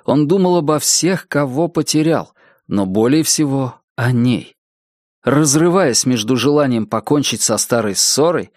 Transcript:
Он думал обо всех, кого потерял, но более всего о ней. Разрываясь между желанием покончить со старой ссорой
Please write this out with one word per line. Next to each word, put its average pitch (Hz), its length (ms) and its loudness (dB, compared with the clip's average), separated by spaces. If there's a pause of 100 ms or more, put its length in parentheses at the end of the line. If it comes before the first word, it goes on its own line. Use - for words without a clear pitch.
Он 143 220 2
думал 180 300 2
обо 151 240 0
всех, - 480 -2
кого 143 400 -2
потерял, 151 640 -2 (340)
но 98 200 -2
более 113 360 2
всего 135 540 -2 (180)
о 120 160 -2
ней. 120 460 0 (640)
Разрываясь 156 840 2
между 123 300 0
желанием 127 520 0
покончить 120 520 -2
со 110 160 0
старой 107 380 -2
ссорой 143 640 0